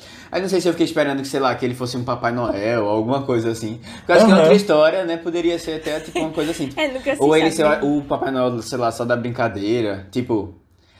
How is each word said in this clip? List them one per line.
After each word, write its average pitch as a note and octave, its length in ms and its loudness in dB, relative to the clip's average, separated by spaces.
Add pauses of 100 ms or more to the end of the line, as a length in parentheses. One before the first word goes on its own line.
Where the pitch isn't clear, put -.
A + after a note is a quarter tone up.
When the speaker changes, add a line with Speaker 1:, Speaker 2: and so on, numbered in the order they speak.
(320)
Speaker 1:
Aí F3+ 100 -4
não F#3+ 80 -4
sei F#3 100 2
se E3+ 80 0
eu E3+ 60 2
fiquei E3 140 0
esperando C#3+ 340 -2
que, C#3 60 -8
sei C#3 120 -4
lá, B2+ 140 2
que A#2+ 120 -10
ele B2 100 -2
fosse B2+ 220 -6
um B2 60 -4
Papai A#2+ 280 -4
Noel, A2 560 -2
alguma A2 360 0
coisa A#2 280 0
assim. A2+ 280 -8 (180)
Porque - 160 -4
eu - 20 8
acho E3 100 8
que A3 60 8
é F#3+ 40 8
outra D#3+ 140 6
Speaker 2:
Aham. C#3 60 8
Speaker 1:
história, D#3+ 500 4
né? E3 120 -4
Poderia E3+ 420 -2
ser D#3+ 160 -8
até, D#3+ 240 -6
tipo, D#3+ 180 -10
uma D#3+ 140 -4
coisa D3+ 200 -2
assim, E3 180 -4
tipo, B2+ 120 -10
Speaker 3:
<laughs> - 0 -
É, D4+ 60 0
nunca C4 280 -4
se A#2+ 60 -4
Speaker 1:
ou D3 140 4
ele, D#3+ 160 4
Speaker 3:
sabe, D#3+ 60 -6
Speaker 1:
sei D#3+ 80 4
lá, D3+ 100 4
Speaker 3:
né? D3 80 -2
Speaker 1:
o D3 180 0
Papai C#3 300 -4
Noel, B2+ 300 0
sei B2+ 160 -8
lá, B2 140 0
só - 140 -4
da A#2+ 100 0
brincadeira, A2 960 -2
tipo, A2+ 460 -4 (440)